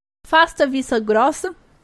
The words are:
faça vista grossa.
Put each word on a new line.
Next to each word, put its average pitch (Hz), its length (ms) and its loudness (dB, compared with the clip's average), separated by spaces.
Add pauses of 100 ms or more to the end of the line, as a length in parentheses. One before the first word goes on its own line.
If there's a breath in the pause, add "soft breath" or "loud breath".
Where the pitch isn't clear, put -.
(280)
faça 320 400 2
vista 262 320 -4
grossa. 240 560 -2 (280)